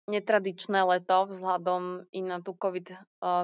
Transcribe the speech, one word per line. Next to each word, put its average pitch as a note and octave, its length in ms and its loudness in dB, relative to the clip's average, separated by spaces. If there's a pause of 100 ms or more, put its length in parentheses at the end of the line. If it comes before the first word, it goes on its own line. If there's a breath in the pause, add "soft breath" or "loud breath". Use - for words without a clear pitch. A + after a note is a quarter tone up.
netradičné G3 800 0
leto F#3 480 4
vzhľadom F3+ 800 -2
i F#3+ 80 -6
na F3+ 240 -4
tú F#3+ 140 -8
covid, F3+ 340 -4
e, F3+ 60 -16 (460)